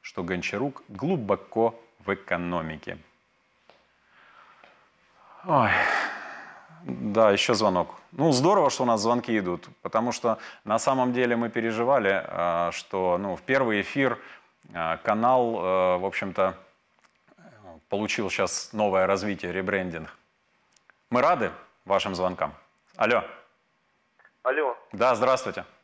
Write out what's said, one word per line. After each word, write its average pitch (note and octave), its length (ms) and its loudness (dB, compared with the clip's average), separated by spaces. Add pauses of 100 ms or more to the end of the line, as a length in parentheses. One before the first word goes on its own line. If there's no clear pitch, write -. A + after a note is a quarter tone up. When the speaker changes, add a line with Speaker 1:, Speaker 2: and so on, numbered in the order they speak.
Speaker 1:
что - 220 -12
Гончарук F#2 640 -4
глубоко A2+ 840 -2 (320)
в G2 80 0
экономике. F2 840 -6 (2500)
Ой. C3 240 4 (1120)
Да, G#2+ 480 4
ещё G2+ 220 2
звонок. F#2+ 340 2 (240)
Ну, D3 200 2
здорово, D3+ 380 4
что - 140 -2
у - 20 2
нас A#2 140 2
звонки A#2 380 2
идут, F2+ 300 -4 (140)
потому A#2 300 -2
что A2+ 260 -2 (260)
на G#2+ 140 0
самом C3 340 2
деле A#2+ 240 2
мы A#2 140 -2
переживали, A2+ 760 0
а, F2 460 -2
что, F#2 460 -2
ну, G2 160 -4
в - 80 -12
первый B2+ 380 2
эфир, B2+ 380 -2 (560)
а, E2 240 -2
канал, A#2 600 2
а, F#2 400 2
в F2+ 60 -4
общем-то, F#2+ 500 -2 (1300)
получил G#2 420 -4
щас - 420 -4
новое F#2+ 340 2
развитие, F#2+ 460 -2
ребрендинг. F#2 640 -4 (960)
Мы B2 100 2
рады C3+ 300 2 (340)
вашим G2 300 0
звонкам. F2 380 -2 (440)
Алло. A2+ 260 2 (1200)
Speaker 2:
Алло. C3 340 -2 (160)
Speaker 1:
Да, A#2+ 220 2
здравствуйте. A#2 500 0 (200)